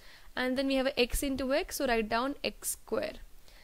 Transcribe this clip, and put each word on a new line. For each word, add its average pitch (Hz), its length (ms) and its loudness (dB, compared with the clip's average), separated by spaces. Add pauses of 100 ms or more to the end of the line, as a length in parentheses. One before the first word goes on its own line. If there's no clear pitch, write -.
(360)
and 254 220 0
then 277 100 2
we 269 80 4
have 262 120 4
a 285 120 0
x 240 240 2
into 269 300 0
x, 330 240 0
so 285 100 0
write 226 220 2
down 247 340 0
x - 280 -4
square. - 420 -4 (500)